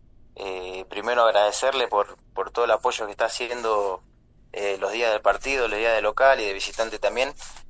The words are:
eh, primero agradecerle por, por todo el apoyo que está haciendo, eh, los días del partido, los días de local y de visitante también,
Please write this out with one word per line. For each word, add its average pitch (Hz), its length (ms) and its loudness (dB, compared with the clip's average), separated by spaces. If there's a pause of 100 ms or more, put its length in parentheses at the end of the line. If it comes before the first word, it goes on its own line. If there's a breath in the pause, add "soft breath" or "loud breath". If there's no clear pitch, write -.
(340)
eh, 92 560 -8
primero 113 320 0
agradecerle 113 680 4
por, 101 300 0 (160)
por 98 160 -4
todo 120 160 0
el 113 60 4
apoyo 117 340 0
que 104 60 -10
está 117 120 -2
haciendo, 110 760 -2 (500)
eh, 101 260 -4
los 98 140 -2
días 117 180 0
del 107 120 0
partido, 123 460 0
los 107 100 -4
días 113 160 2
de 107 80 0
local 131 360 4
y 113 60 -4
de 101 80 -4
visitante 107 460 -6
también, 117 340 -2 (380 loud breath)